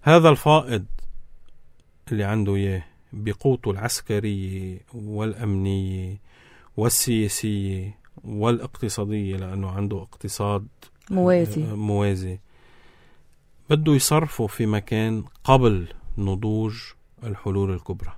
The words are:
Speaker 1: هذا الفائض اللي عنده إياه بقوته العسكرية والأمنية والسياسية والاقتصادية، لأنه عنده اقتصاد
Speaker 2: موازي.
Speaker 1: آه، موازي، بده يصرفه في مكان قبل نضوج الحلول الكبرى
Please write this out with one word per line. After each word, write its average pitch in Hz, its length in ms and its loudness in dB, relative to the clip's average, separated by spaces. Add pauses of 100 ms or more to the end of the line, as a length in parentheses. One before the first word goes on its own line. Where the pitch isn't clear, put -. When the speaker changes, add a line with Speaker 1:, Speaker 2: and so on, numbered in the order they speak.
Speaker 1:
هذا 165 280 8
الفائض 139 560 4 (1300)
اللي 104 120 0
عنده 101 320 0
إياه 98 280 0 (300)
بقوته 107 580 0
العسكرية 95 1080 -4 (140)
والأمنية 98 1200 -2 (600)
والسياسية 104 1200 0 (240)
والاقتصادية، 107 1120 -2
لأنه 95 320 -6
عنده 101 320 -4
اقتصاد 101 680 -4 (440)
Speaker 2:
موازي. 180 520 4
Speaker 1:
آه، 107 120 -4
موازي، 101 640 0 (1300)
بده 151 240 4
يصرفه 147 540 2
في 110 180 -2
مكان 110 580 0 (200)
قبل 113 440 4 (300)
نضوج 107 560 -2 (500)
الحلول 98 500 -2
الكبرى 90 440 -6